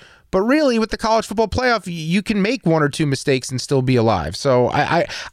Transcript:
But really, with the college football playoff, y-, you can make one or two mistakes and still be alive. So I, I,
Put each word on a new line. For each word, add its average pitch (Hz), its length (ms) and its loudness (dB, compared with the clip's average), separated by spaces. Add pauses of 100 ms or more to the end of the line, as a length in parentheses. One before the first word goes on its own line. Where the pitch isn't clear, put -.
(360)
But 190 60 2
really, 254 360 2
with 220 120 -2
the - 80 -6
college 220 280 0
football 214 220 -2
playoff, 247 380 0
y-, 180 80 -8
you 170 260 -2
can 202 220 -2
make 220 240 -2
one 160 160 4
or 143 80 2
two 151 160 -2
mistakes 135 440 -2
and 127 80 -6
still 135 220 0
be 127 160 2
alive. 107 400 0
So 123 320 2
I, - 120 0
I, 160 260 0 (260)